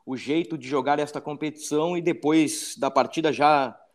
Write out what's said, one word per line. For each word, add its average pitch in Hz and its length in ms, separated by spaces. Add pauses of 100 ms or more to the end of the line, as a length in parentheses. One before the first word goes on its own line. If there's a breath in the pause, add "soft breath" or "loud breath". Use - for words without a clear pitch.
o 127 120
jeito 156 420
de 127 100
jogar 143 300
esta 147 220
competição 151 760
e 170 60
depois 156 720
da 135 140
partida, 143 420
já 139 460 (160)